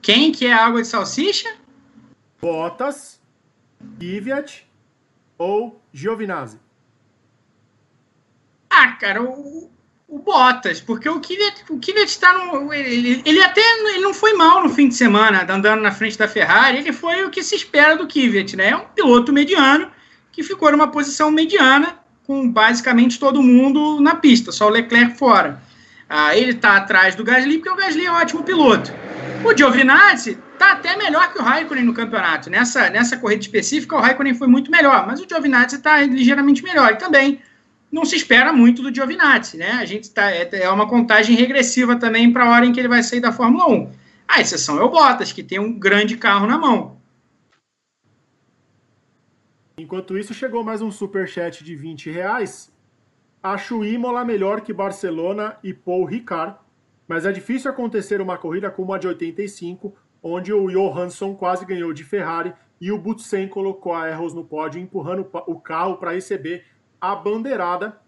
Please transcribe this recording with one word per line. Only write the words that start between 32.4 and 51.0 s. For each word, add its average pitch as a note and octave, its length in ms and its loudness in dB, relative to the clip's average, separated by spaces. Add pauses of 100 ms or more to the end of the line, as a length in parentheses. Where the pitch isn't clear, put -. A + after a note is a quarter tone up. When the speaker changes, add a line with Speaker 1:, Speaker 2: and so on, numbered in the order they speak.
Speaker 1:
Nessa, A#3 400 0
nessa A#3+ 280 0
corrida G#3+ 240 -2
específica, - 540 -4
o C#4+ 40 2
Raikkonen C4 360 0
foi C4+ 120 -2
muito C#4 220 4
melhor, C#4+ 380 4
mas C4 120 -8
o - 80 -14
Giovinazzi C4+ 540 0
tá D4+ 200 4
ligeiramente C#4 640 2
melhor. D#4+ 280 4
E D#4+ 60 -2
também C#4+ 440 0 (500)
não E4 140 -4
se F4+ 100 -4
espera C4 360 2
muito A#3+ 300 6
do B3+ 120 -6
Giovinazzi, C4+ 640 0
né? F3 160 -6
A B3 120 -4
gente G#3 260 -12
tá, G3+ 180 0
é, F3 220 -4
é F#3 180 -2
uma G3 180 0
contagem A#3 480 4
regressiva B3 600 2
também A#3 380 2
pra A#3+ 160 2
hora A#3+ 160 6
em B3 60 2
que A#3+ 80 -2
ele B3+ 80 -2
vai A#3+ 140 2
sair A#3+ 200 -4
da A#3+ 100 0
Fórmula B3+ 380 2
um. F3 220 0 (360)
A - 140 2
exceção D#3 360 -4
é F3+ 60 2
o B3+ 60 2
Bottas, C4 420 2
que - 100 -14
tem F#3 160 -8
um G#3+ 140 -4
grande G3+ 460 0
carro G3+ 280 0
na B3+ 120 0
mão. C4 420 -2 (2750)
Speaker 2:
Enquanto F#3 400 -10
isso, G#3 160 -10
chegou A#3 300 -6
mais A3 180 -8
um A3 100 -6
superchat F#3 720 -8